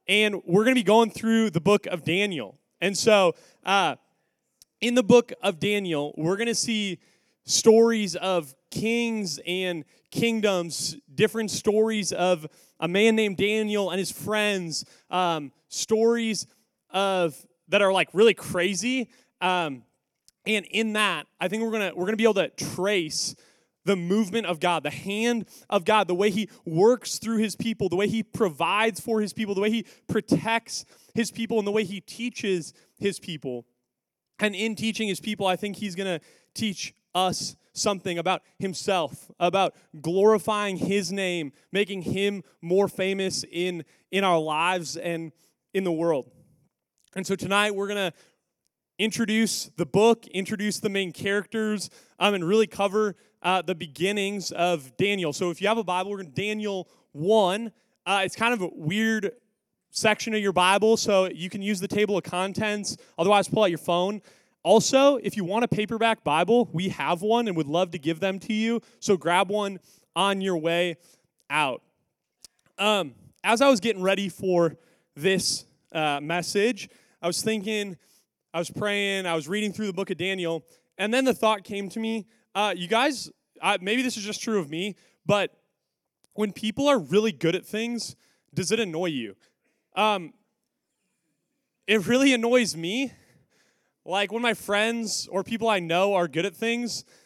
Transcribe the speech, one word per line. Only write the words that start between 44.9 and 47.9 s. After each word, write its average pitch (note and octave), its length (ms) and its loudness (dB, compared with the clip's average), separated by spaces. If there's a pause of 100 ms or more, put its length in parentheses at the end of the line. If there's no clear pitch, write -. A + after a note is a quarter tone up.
and E3 340 -6 (440)
in F#3+ 80 0
the F3+ 80 0
world. D#3+ 400 0 (840)
And F#3+ 120 -6
so F#3+ 80 -2
tonight G3+ 400 0
we're G3 120 -4
gonna G3 260 -2 (840)